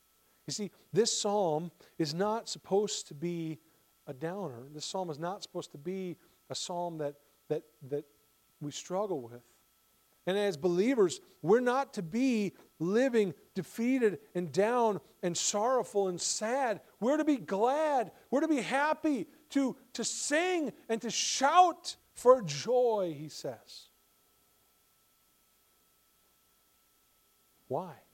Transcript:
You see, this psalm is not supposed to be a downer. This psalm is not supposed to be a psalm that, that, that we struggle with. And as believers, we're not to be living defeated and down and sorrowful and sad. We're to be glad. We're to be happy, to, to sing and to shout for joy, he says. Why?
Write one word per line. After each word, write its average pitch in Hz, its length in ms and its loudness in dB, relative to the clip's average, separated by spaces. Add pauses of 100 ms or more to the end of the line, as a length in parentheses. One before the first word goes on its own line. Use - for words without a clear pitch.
(460)
You 143 80 -8
see, 208 160 -8 (240)
this 220 260 4
psalm 180 520 0 (260)
is 156 160 -2
not 208 340 -2
supposed 196 600 -2
to 156 80 -18
be 160 420 -6 (480)
a 147 80 -12
downer. 143 580 -8
This 151 140 -12
psalm 185 240 -4
is 143 80 -8
not 180 240 -6
supposed - 300 -12
to 147 80 -18
be 180 380 -6 (340)
a 127 40 -6
psalm 175 440 -6
that, 143 160 -4 (340)
that, 156 140 -2 (260)
that 143 160 -4 (560)
we 147 80 -6
struggle 185 520 -4
with. 120 200 -16 (840)
And 196 120 0
as 196 180 0
believers, 185 640 2 (220)
we're 202 160 6
not 254 360 0
to 208 60 -4
be 214 520 0 (260)
living 208 560 2 (180)
defeated 233 640 0 (160)
and 180 180 -4
down 214 480 2 (220)
and 175 160 -2
sorrowful 214 680 0
and 180 120 -4
sad. 226 600 -2 (180)
We're 269 180 2
to 302 60 0
be 294 140 4
glad. 240 720 0 (200)
We're 269 100 2
to 320 60 2
be 294 140 2
happy, 285 680 0 (240)
to, 262 260 0 (160)
to 233 100 -6
sing 330 680 0 (160)
and 226 140 -2
to 226 80 -4
shout 330 840 4 (200)
for 254 260 8
joy, 196 720 0
he 151 140 -12
says. - 600 -12 (3750)
Why? 160 260 -6 (200)